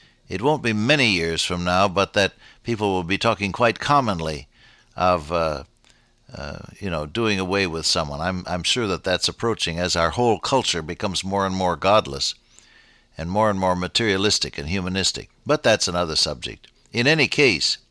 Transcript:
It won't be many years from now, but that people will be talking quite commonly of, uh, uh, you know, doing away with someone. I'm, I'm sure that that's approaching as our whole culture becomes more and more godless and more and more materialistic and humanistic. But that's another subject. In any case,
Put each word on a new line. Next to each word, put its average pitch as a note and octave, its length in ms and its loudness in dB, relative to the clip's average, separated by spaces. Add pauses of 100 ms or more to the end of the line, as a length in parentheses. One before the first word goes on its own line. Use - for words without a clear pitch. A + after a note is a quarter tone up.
(280)
It F#2 140 -6
won't D3+ 220 0
be A2+ 100 0
many A#2+ 380 2
years E2 320 0
from F2 200 -4
now, F#2 240 4
but F#2+ 260 0
that G2 200 2 (300)
people G#2 280 -2
will F#2 120 0
be F#2 160 -2
talking G2+ 320 0
quite A#2 280 0
commonly E2+ 680 0 (480)
of, F2 360 2
uh, D#2+ 320 0 (720)
uh, D2 220 -10 (220)
you G2 100 -6
know, D#2 160 -2
doing G#2 340 0
away F#2+ 280 0
with D#2+ 180 -4
someone. D2+ 340 -2
I'm, F2+ 280 -2
I'm F2 160 -4
sure A#2 240 0
that F2 160 -2
that's F2+ 260 0
approaching F2+ 480 -2
as F2+ 180 0
our E2 140 2
whole A#2 300 2
culture A#2 420 0
becomes F2 420 -4
more G2 220 0
and F#2 100 -2
more F2+ 200 0
godless F#2 580 2 (840)
and D#2+ 140 -6
more G#2+ 220 2
and F#2+ 80 -2
more F#2 160 2
materialistic F#2+ 800 0
and D2 100 -6
humanistic. F#2 640 -4 (160)
But D3+ 160 0
that's A2 260 4
another F2 280 -2
subject. C2 520 -4 (240)
In A#2+ 140 0
any D3 220 4
case, A2+ 500 2 (140)